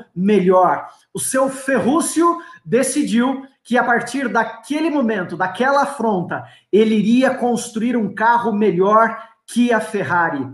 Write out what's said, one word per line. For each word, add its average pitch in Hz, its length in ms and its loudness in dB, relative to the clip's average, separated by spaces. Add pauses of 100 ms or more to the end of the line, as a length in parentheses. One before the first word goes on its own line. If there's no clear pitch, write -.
(160)
melhor. 185 720 2 (260)
O 196 60 -8
seu 262 300 -2
Ferrúcio 302 920 0 (260)
decidiu 247 800 0 (180)
que 240 140 -2
a 233 60 2
partir 247 440 -2
daquele 233 640 -4
momento, 220 480 -2
daquela 262 460 0
afronta, 185 600 -4 (280)
ele 220 240 4
iria 240 400 2
construir 240 600 -4
um 214 160 -2
carro 226 400 0
melhor 208 640 2 (300)
que 240 280 0
a 220 60 2
Ferrari. 165 720 -2